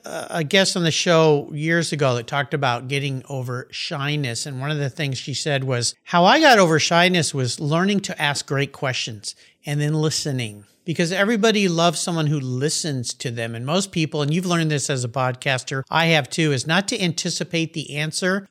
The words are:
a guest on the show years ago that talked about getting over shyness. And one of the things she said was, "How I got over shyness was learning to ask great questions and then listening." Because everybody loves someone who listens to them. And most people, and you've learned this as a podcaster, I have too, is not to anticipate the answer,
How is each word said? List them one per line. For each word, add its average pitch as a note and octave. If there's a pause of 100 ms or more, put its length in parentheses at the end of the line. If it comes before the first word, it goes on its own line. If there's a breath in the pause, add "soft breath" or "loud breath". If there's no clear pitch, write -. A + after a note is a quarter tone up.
a E3
guest F#3+
on F#3
the E3
show D#3+
years D#3+
ago C#3
that A#2+
talked C#3
about C3
getting C#3
over B2+
shyness. C#3+
And C3
one C#3
of D3+
the C#3
things C3+
she C3+
said C#3
was, B2 (120)
"How F3
I B3+
got C4+
over E3
shyness F3
was B2+
learning F3
to F#3+
ask D3
great C#3
questions A#2+ (280 soft breath)
and D3
then D3
listening." C3 (220)
Because E3+
everybody G#3
loves E3
someone E3
who D3
listens C3
to -
them. A#2
And A#2
most F#3
people, D#3
and C#3+
you've F#3
learned E3
this C#3+
as B2+
a A#2+
podcaster, C3
I E3
have D#3
too, D#3
is B2
not F#3
to A3+
anticipate E3+
the C#3+
answer, F#3